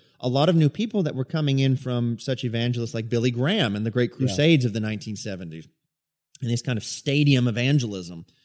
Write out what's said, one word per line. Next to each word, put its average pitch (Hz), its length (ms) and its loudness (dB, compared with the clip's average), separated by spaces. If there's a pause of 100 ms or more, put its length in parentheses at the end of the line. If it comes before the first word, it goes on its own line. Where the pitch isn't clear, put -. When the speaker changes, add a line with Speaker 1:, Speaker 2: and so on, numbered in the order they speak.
(220)
Speaker 1:
a 127 60 -2
lot 139 200 4
of 180 60 4
new 160 140 6
people 214 340 -2
that 151 120 -4
were 131 100 -4
coming 143 340 0
in 135 180 2
from 120 420 -2
such - 260 -6
evangelists 117 500 -2
like 113 140 -4
Billy 117 220 2
Graham 123 440 0
and 104 100 -2
the 113 60 -2
Great 120 220 0
Speaker 2:
Yeah. - 60 -12
Speaker 1:
Crusades 139 480 4
of 107 80 -2
the 113 60 -2
nineteen 107 360 -6
seventies, 87 500 -10 (760)
and 117 80 -2
this 117 100 0
kind 123 160 -4
of 104 80 -6
stadium 139 640 2
evangelism, 104 800 -2 (180)